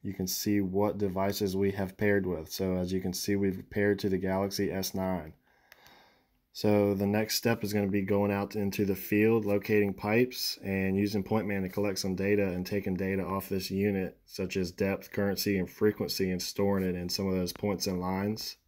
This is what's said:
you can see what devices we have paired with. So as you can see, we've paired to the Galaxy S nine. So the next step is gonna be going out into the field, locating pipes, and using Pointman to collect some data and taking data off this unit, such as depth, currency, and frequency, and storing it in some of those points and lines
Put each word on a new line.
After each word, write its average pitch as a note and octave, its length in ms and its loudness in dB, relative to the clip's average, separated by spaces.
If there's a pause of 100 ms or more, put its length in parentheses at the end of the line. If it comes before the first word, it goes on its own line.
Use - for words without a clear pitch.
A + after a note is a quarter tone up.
you G2 100 -6
can F#2+ 140 -4
see G2+ 340 0
what G2 380 0
devices G2 580 0
we G2 140 2
have F#2+ 260 -4
paired G2+ 300 2
with. E2 260 -4
So F#2+ 240 0
as F2+ 160 -2
you F#2 80 0
can F#2 140 -4
see, - 200 -2
we've G2 360 0
paired G2+ 300 2
to G2+ 100 0
the F#2 80 0
Galaxy F#2+ 520 0
S F#2 240 -4
nine. F#2 380 -2 (1200)
So G#2 380 4
the G2 140 0
next G#2+ 300 0
step A#2 260 0
is G2+ 100 -4
gonna G#2 140 2
be G2 160 0
going G2+ 300 2
out G2+ 240 -2
into G2+ 280 0
the F#2+ 120 0
field, G#2+ 480 4
locating G2+ 500 2
pipes, A2+ 680 0
and F#2+ 320 0
using G2+ 260 2
Pointman G2 400 -2
to F#2 60 -2
collect G2+ 320 -2
some F#2+ 160 -2
data G2 320 2
and F2+ 180 -2
taking G2 300 -2
data F#2+ 280 -2
off F#2+ 240 -4
this F#2+ 220 -4
unit, G2 540 0
such F#2+ 320 -6
as F2+ 160 -2
depth, G2 400 -2
currency, G2+ 460 0
and F2+ 120 -2
frequency, G2+ 640 0
and F2+ 100 -2
storing G2 420 0
it F2+ 120 -2
in F2+ 120 -4
some G2 200 -2
of F#2 80 0
those F2+ 160 0
points G2+ 340 -2
and F#2 140 -2
lines F#2+ 560 -2 (120)